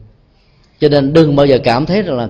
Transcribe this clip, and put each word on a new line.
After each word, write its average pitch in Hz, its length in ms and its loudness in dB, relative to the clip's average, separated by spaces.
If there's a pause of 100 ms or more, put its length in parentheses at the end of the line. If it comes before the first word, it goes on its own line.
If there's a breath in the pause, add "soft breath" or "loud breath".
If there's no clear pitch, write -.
(800)
Cho 147 100 2
nên 143 240 0
đừng 151 220 2
bao 143 100 2
giờ 139 180 2
cảm 123 220 -2
thấy 185 160 -2
rằng 160 160 -6
là 117 120 -6